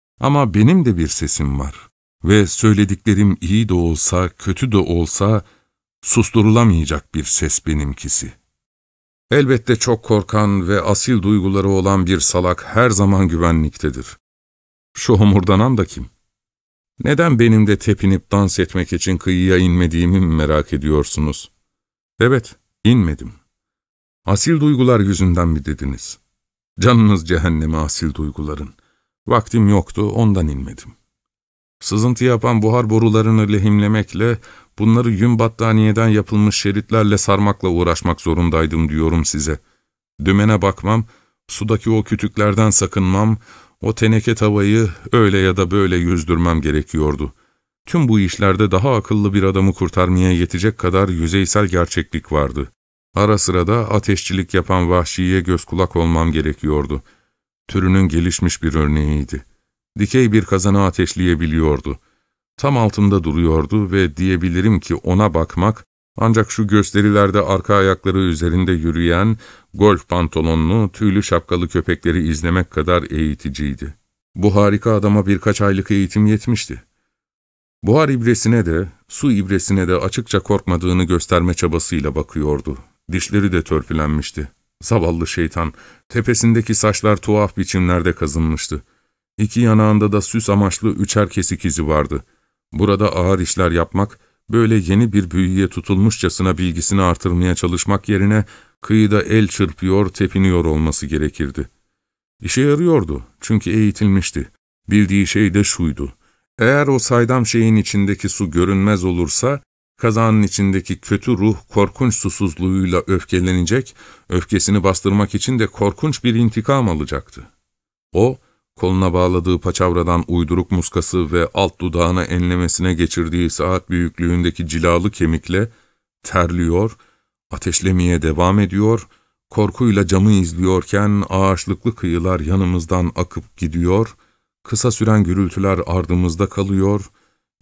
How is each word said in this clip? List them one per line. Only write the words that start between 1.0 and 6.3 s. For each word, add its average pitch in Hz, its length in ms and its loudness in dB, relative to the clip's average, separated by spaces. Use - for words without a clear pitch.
sesim 71 500 -4
var. 69 160 -6
Ve 101 220 4
söylediklerim 101 920 2
iyi 104 280 0
de 90 60 0
olsa, 87 540 0
kötü 107 440 -4
de 104 40 4
olsa, 95 680 0
susturulamayacak 107 1120 2